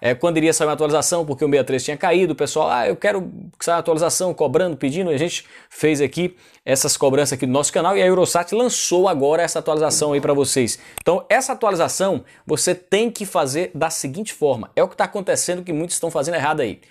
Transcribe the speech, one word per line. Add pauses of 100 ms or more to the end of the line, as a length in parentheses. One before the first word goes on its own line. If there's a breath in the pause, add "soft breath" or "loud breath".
É,
quando
iria
sair
uma
atualização,
porque
o
sessenta
e
três
tinha
caído,
o
pessoal,
"Ah,
eu
quero (260)
que
saia
uma
atualização",
cobrando,
pedindo,
e
a
gente (240 loud breath)
fez
aqui (280 soft breath)
essas
cobranças
aqui
do
nosso
canal,
e
a
Eurosat
lançou
agora
essa
atualização
aí
pra
vocês. (220 loud breath)
Então,
essa
atualização, (220 soft breath)
você
tem
que
fazer
da
seguinte
forma,
é
o
que
tá
acontecendo,
que
muitos
estão
fazendo
errado
aí. (100)